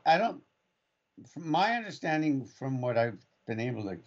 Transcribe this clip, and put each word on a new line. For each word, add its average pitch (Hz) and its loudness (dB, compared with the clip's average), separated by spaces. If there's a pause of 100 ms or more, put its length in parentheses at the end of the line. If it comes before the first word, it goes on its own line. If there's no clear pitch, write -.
I 165 6
don't, 214 -2 (920)
from 160 -10
my 185 4
understanding, 156 0
from 131 -6
what 123 2
I've 117 2 (300)
been 113 -4
able 117 -2
to 95 -6